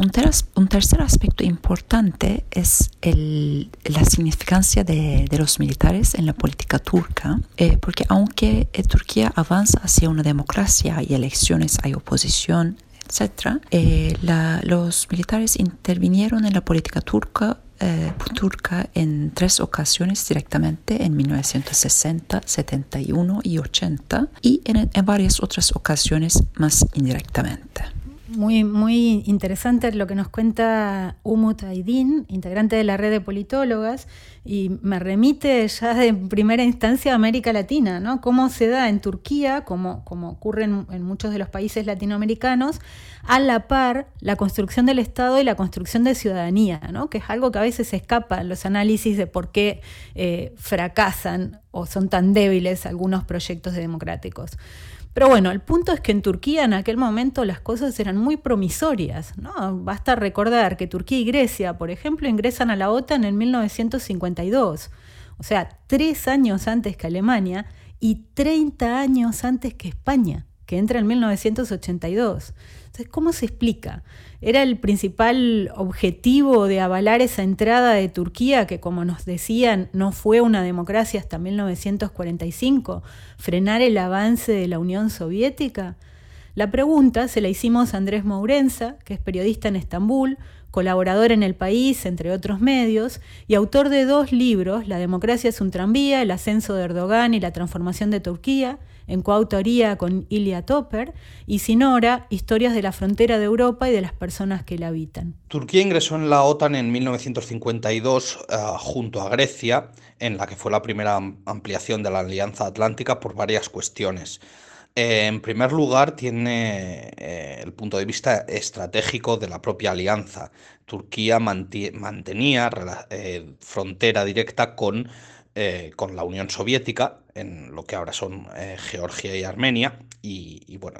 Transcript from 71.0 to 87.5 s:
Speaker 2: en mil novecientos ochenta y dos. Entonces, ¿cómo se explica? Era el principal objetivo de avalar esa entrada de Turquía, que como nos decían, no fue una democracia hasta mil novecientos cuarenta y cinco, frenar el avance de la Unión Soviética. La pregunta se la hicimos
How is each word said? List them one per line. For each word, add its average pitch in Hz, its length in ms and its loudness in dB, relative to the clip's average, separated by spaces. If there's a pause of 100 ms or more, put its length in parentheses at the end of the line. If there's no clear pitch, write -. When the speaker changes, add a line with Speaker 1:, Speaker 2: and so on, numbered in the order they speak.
Speaker 2:
en 208 80 0
mil 240 100 2
novecientos 220 540 0
ochenta 180 360 -6
y 180 60 -4
dos. 208 400 -2 (320)
Entonces, - 220 -14
¿cómo 320 240 0
se 247 140 -4
explica? - 560 -4 (380)
Era 262 220 4
el 247 160 2
principal 220 1000 2
objetivo 208 920 4
de 190 140 2
avalar 202 400 4
esa 247 240 0
entrada 226 480 4
de 190 160 2
Turquía, 220 580 0
que 175 140 -8
como 175 240 -4
nos 175 200 -4
decían, 208 680 0
no 196 180 0
fue 214 300 2
una 220 220 4
democracia 185 580 -2
hasta 165 180 -10
mil 185 180 -4
novecientos 202 540 -4
cuarenta 170 360 -8
y 170 60 -6
cinco, 247 520 0 (320)
frenar 196 440 0
el 247 160 4
avance 202 540 0
de 190 160 0
la 170 140 -2
Unión 196 300 -2
Soviética. 196 840 -4 (600)
La 208 140 0
pregunta 262 580 4
se 220 120 -2
la 196 80 0
hicimos 233 460 2